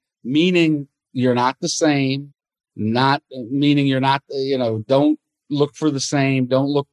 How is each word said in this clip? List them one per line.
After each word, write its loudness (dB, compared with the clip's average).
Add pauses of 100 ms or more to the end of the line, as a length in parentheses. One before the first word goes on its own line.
(240)
Meaning 2 (240)
you're 0
not 0
the -4
same, -2 (400)
not, 0
meaning 0
you're 0
not, 0
you -4
know, -2
don't 2 (280)
look -2
for 0
the -4
same, 0
don't 0
look -2